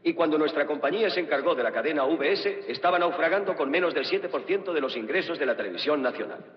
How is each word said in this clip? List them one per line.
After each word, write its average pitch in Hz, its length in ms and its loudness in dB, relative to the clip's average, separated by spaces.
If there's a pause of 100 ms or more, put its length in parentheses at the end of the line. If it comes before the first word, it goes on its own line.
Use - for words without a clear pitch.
Y 165 100 2
cuando 156 240 2
nuestra 147 280 2
compañía 156 440 0
se 165 100 0
encargó 143 360 0
de 123 80 -2
la 110 80 0
cadena 135 340 0
V 147 260 2
S, - 360 -2
estaba 175 320 2
naufragando 175 560 2
con 139 140 -2
menos 165 240 2
del 139 120 0
siete 185 240 -2
por 135 140 -4
ciento 190 300 -2
de 147 80 0
los 123 140 -4
ingresos 156 440 -2
de 143 60 0
la 120 100 2
televisión 117 460 -2
nacional. - 380 -4 (180)